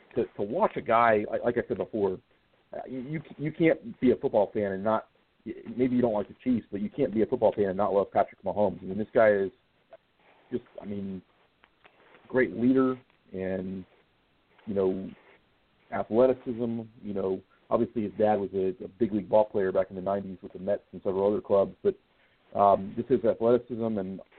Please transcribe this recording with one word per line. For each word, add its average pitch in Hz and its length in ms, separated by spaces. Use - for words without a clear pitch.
to, 113 100
to - 180
watch 139 340
a - 40
guy, 113 500
like, 110 140
like 120 140
I 113 100
said 113 80
before, 95 420
uh, - 160
you, 131 120
you, 151 220
you 151 140
can't 160 480
be 123 120
a 98 40
football 110 380
fan 101 180
and 95 100
not, 110 240
maybe 123 180
you 123 80
don't 117 120
like 104 140
the 104 140
Chiefs, 123 300
but 101 80
you 104 80
can't 120 240
be 110 100
a 101 40
football 113 260
fan 104 140
and 92 100
not 98 160
love 98 180
Patrick - 340
Mahomes. 95 380
I 95 40
mean, 95 120
this 107 160
guy 110 160
is 98 200
just, 120 140
I - 60
mean, 98 340
great 123 280
leader 127 420
and, 95 520
you 107 80
know, 95 340
athleticism, 120 880
you 104 120
know, 95 260
obviously 113 320
his 98 160
dad 107 220
was 95 140
a, 95 140
a 92 40
big 107 140
league 95 160
ball 107 160
player 98 260
back 92 200
in 98 60
the 92 60
nineties 95 400
with 98 100
the 95 60
Mets 98 240
and 92 100
several 98 280
other 101 100
clubs, 95 420
but, 101 120
um, 98 380
just 120 120
his 117 160
athleticism 113 760
and 95 220